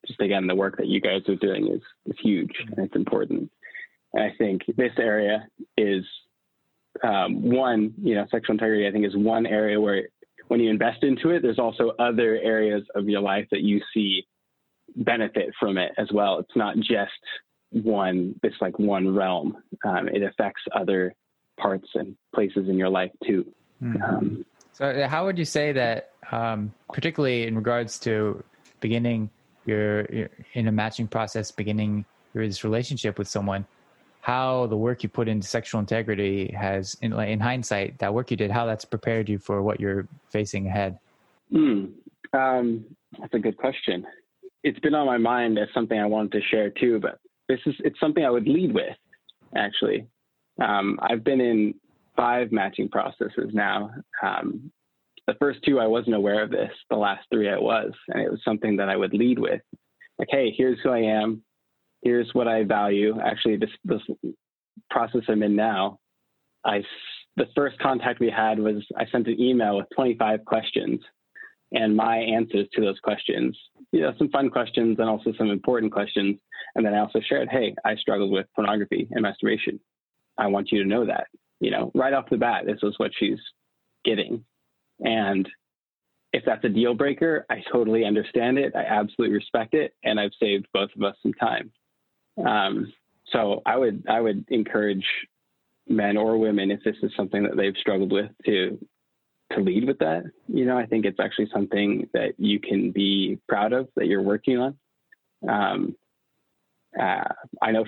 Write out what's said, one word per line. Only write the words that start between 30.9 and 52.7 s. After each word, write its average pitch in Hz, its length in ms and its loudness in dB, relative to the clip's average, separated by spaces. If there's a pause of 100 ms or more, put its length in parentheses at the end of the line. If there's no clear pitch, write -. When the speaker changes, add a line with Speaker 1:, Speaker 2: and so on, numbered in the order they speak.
Speaker 2:
process, 110 420 -4
beginning 104 560 -2 (280)
your, 110 120 -2
this 101 180 -6
relationship 113 540 -2
with 101 120 -4
someone, 98 360 -2 (600)
how 127 400 0
the 110 100 -2
work 120 280 -2
you 104 60 -2
put 117 180 -2
into 107 200 -2
sexual 113 320 -4
integrity 101 760 -2
has, 98 460 -4
in, 113 80 -2
like, 107 180 -2
in 107 100 -2
hindsight, 113 600 -2
that 101 120 -2
work 123 200 -2
you 110 60 -2
did, 101 120 0
how 117 160 0
that's 110 180 -2
prepared 113 460 -2
you 104 80 0
for 101 240 -2
what 101 180 0
you're 98 280 -2 (220)
facing 101 360 -4
ahead. 95 320 -2 (540)
Speaker 1:
Hmm. 123 340 4 (480)
Um, 123 520 0 (340)
that's - 160 -8
a 113 40 2
good 104 160 -2
question. 113 480 -2 (600)
It's - 160 -2
been 151 160 2
on 147 100 2
my 123 140 2
mind 117 400 2
as 104 160 0
something 113 240 0
I 104 80 2
wanted 107 240 0
to 107 180 0
share 107 220 0
too, 117 280 2
but - 200 -6 (280)
this 131 200 0
is, 139 80 -2 (100)
it's 147 140 -2
something 156 260 2
I 127 60 4
would 120 160 2
lead 151 260 4
with, - 240 -2 (580)
actually. 104 520 0 (520)
Um, 104 440 0
I've 113 200 -2
been 135 160 2
in 110 360 2 (400)
five 120 360 0
matching 107 380 -2